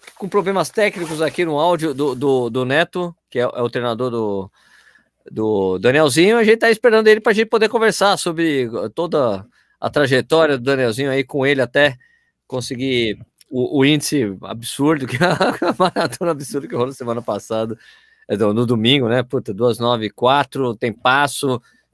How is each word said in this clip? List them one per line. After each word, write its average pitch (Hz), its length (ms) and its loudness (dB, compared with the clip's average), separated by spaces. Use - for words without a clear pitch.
com 190 140 -10
problemas 190 400 -2
técnicos 175 520 -2
aqui 160 240 -2
no 151 140 -2
áudio 160 340 0
do, 135 220 -2
do, 127 340 0
do 127 160 -2
Neto, 170 500 -2
que 120 100 -4
é, 123 40 2
é - 180 -4
o 120 80 0
treinador 120 420 -4
do, 101 400 -4
do 98 480 0
Danielzinho. 151 580 4
A 226 60 2
gente 220 140 6
tá 226 120 2
esperando 220 380 4
ele 214 120 6
pra 220 140 0
gente 220 140 0
poder 214 220 2
conversar 208 480 2
sobre 156 520 -2
toda 135 520 -2
a - 100 -6
trajetória 143 680 2
do 120 60 -10
Danielzinho 131 460 0
aí 135 140 0
com 135 220 -4
ele 139 160 2
até 135 360 2
conseguir 123 720 -4
o, 131 300 -2
o 135 60 6
índice 139 580 0
absurdo, 123 640 -4
que 117 100 -6
<laughs> 156 60 0
a - 540 0
maratona 175 540 -2
absurda 139 360 -8
que 240 80 -10
rolou 127 180 -2
semana 120 280 -6
passada, 110 560 -6
é, 104 100 -2
no, 104 160 2
no 120 140 0
domingo, 120 420 2
né? 123 140 0
Puta, 117 300 -6
duas 117 260 -2
nove 117 320 -2
quatro, 131 640 0
tempasso, 131 840 -2